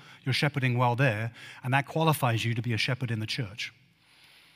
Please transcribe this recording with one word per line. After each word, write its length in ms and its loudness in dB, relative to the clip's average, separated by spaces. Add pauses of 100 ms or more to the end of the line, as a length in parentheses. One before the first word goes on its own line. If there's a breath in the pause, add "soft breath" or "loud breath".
(220 loud breath)
you're 120 0
shepherding 420 0
well 180 4
there, 380 2 (300 loud breath)
and 100 -4
that 140 2
qualifies 580 2
you 100 0
to 60 -4
be 140 -2
a 40 0
shepherd 320 -2
in 100 -4
the 60 -6
church. 460 -8 (840 soft breath)